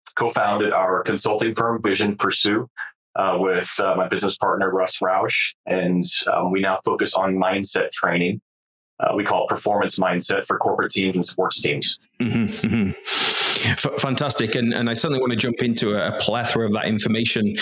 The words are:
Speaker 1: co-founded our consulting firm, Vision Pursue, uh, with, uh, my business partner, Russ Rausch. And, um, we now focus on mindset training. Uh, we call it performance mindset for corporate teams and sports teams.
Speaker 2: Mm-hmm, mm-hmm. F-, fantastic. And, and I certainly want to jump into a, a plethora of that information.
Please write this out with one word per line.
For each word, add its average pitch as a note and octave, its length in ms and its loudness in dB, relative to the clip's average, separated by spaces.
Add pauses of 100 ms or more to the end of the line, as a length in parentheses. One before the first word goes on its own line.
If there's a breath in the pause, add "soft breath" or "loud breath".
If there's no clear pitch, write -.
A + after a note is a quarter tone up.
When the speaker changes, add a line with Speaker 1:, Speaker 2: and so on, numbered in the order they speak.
(160)
Speaker 1:
co-founded G#2 580 0
our F#2 300 0
consulting A2 500 0
firm, A2+ 300 0
Vision G#2 320 0
Pursue, G2+ 520 0 (480 loud breath)
uh, F#2+ 240 0
with, F#2 380 0
uh, F#2+ 180 0
my F#2 120 0
business F#2+ 280 0
partner, F#2+ 360 0
Russ F#2 280 0
Rausch. G2 540 0 (140)
And, F2+ 360 0 (300)
um, F2 160 0
we F#2+ 100 0
now F#2+ 240 0
focus G2+ 300 0
on F#2+ 220 0
mindset F#2+ 560 0
training. F2 500 0 (580)
Uh, - 160 0
we G#2 80 0
call F#2+ 220 0
it - 40 -4
performance G2+ 500 0
mindset F#2 440 0
for F#2+ 140 -2
corporate - 340 0
teams F#2+ 240 0
and F2 100 2
sports - 360 0
teams. - 380 0 (200)
Speaker 2:
Mm-hmm, A#2 480 -2
mm-hmm. G#2 240 0 (800 loud breath)
F-, - 300 0
fantastic. C3+ 540 0
And, A#2+ 180 0
and A#2 160 0
I A#2 40 0
certainly C3+ 280 2
want B2+ 100 0
to A#2 60 0
jump A#2 240 -2
into A#2 340 0
a, F#2 140 0
a - 80 -4
plethora A2+ 480 0
of G#2 80 0
that G#2+ 140 0
information. A2 760 0